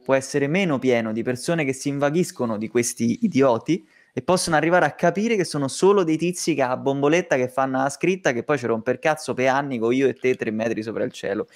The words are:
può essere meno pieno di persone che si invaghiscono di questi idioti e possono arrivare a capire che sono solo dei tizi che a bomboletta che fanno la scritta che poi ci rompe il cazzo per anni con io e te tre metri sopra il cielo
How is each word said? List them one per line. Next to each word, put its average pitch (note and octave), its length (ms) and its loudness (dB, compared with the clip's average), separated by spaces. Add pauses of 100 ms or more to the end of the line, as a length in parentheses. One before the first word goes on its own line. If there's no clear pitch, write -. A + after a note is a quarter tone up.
può C3+ 120 2
essere C#3 320 -2
meno D#3+ 320 0
pieno A#2 320 0
di A2+ 100 -4
persone C3+ 440 -4
che C3 80 -2
si C#3 160 -6
invaghiscono C#3+ 680 -2
di A2 100 -6
questi A#2 540 -2
idioti C#3 680 2 (280)
e B2+ 60 -4
possono F3+ 340 0
arrivare E3 300 4
a C#3+ 60 0
capire G3+ 440 0
che F3+ 80 0
sono C#3+ 240 -2
solo G3 360 4
dei D#3+ 140 0
tizi E3+ 360 -2
che C#3 80 0
a B2+ 160 0
bomboletta C#3+ 580 2
che B2+ 120 0
fanno C3 340 -2
la C3+ 80 0
scritta F3 420 0
che A#2 120 -4
poi D3 160 0
ci A#2+ 80 -4
rompe A2+ 240 0
il B2 80 -4
cazzo D3+ 340 -2
per B2+ 140 0
anni C3+ 320 0
con A#2 120 2
io C3+ 160 2
e B2 60 0
te B2+ 220 0
tre A2+ 160 -4
metri A2 320 -2
sopra G#2+ 200 -4
il - 80 -4
cielo - 440 -6